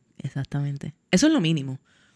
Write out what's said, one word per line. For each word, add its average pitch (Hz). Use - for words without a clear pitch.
Exactamente. 143
Eso 226
es 320
lo 269
mínimo. 143